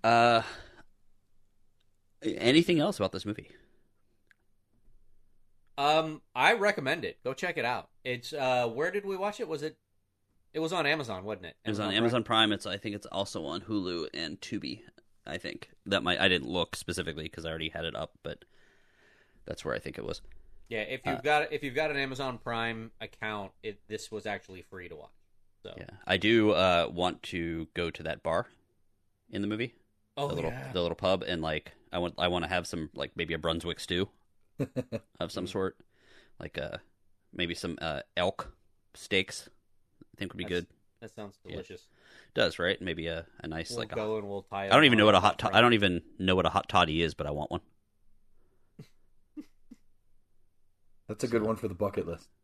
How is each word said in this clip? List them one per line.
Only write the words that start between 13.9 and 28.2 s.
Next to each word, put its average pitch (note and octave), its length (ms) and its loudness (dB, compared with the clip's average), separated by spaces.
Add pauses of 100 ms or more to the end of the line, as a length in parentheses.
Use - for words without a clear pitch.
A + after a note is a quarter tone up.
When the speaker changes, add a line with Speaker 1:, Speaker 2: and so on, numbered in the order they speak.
Speaker 1:
and D#2 260 -8
Tubi, - 420 -8 (440)
I E2 120 -8
think. - 320 -12 (180)
That G2 160 2
might, F2+ 160 2
I F#2+ 100 4
didn't D#2 200 2
look F2 260 -2
specifically D#2+ 520 -6
'cause D#2+ 180 -12
I D#2+ 40 -4
already D#2+ 200 -4
had D#2+ 140 -8
it E2 120 -6
up, - 180 -8 (100)
but - 220 -10 (1000)
that's - 200 -10
where B1 100 -2
I - 40 -4
think - 180 -10
it - 80 -10
was. - 160 -6 (480)
Speaker 2:
Yeah, A2 120 -4
if B2 240 -8
you've - 140 -2
Speaker 1:
Uh, - 20 -12
Speaker 2:
got, D3+ 300 2
if D3 120 -6
you've B2+ 120 -6
got D3+ 160 0
an C#3+ 60 -2
Amazon C3 400 -4
Prime A2+ 540 -6 (100)
account, G#2+ 500 -8 (100)
it, G#2+ 260 -10
this G#2+ 240 -10
was G#2+ 140 -10
actually F#2+ 380 -8
free F2+ 240 -14
to D#2+ 80 -14
watch. D2 160 -18 (520)
So. - 140 -12
Speaker 1:
Yeah, - 120 -14 (180)
I F#2+ 100 2
do, G#2+ 340 6
uh, F2 400 6
want F2 320 -2
to E2+ 500 -6
go F2 180 -2
to D#2+ 120 -14
that D#2 200 -6